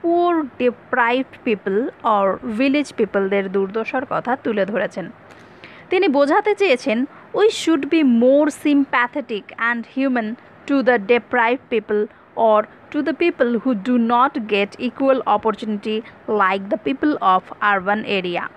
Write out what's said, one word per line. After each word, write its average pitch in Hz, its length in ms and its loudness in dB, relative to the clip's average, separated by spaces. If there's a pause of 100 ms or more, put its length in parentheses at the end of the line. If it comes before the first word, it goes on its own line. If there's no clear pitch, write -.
poor 349 300 2 (300)
deprived 247 720 -2 (120)
people 202 300 -2 (360)
or 196 120 2 (340)
village 277 380 0
পিপলদের 196 480 0 (100)
দুর্দশার 220 580 -4
কথা 233 180 -4 (120)
তুলে 208 280 -2
ধরেছেন। 190 340 -6 (840)
তিনি 381 180 2 (100)
বোঝাতে 339 340 2 (100)
চেয়েছেন, 247 360 2 (420)
"We 427 80 6 (140)
should 320 220 2 (120)
be 320 60 4 (220)
more 277 240 6 (180)
sympathetic 262 800 0 (240)
and 233 100 -4 (160)
human 254 320 -2 (400)
to 277 80 0 (120)
the 247 100 4 (140)
deprived 240 520 0 (100)
people 214 260 -2 (480)
or 214 120 4 (320)
to 294 60 -4 (100)
the 311 160 -2
people 330 260 0 (120)
who 262 100 -2 (180)
do 247 60 2 (180)
not 254 180 2 (220)
get 202 160 0 (180)
equal 262 320 0 (160)
opportunity 214 600 -4 (440)
like 196 220 0 (100)
the - 120 -4
people 277 280 -2 (200)
of 185 80 2 (320)
urban 196 260 -2 (200)
area।" 175 240 -6 (140)